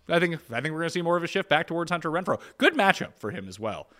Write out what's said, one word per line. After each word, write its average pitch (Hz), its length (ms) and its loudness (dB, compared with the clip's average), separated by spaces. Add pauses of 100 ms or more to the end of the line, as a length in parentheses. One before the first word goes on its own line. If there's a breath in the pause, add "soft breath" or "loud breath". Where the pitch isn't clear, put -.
I 170 100 2
think, 170 160 2 (160)
I 117 80 -4
think 156 140 -2
we're 160 80 -4
gonna 165 80 -2
see 175 120 -2
more 170 140 2
of 170 80 0
a 170 40 -4
shift 190 200 -2
back 156 200 4
towards 165 240 -4
Hunter 165 200 -2
Renfrow. 170 300 -2 (160 loud breath)
Good 311 160 6
matchup 196 440 2
for 107 140 -6
him 95 160 -8
as 92 120 -14
well. 101 280 -6 (120)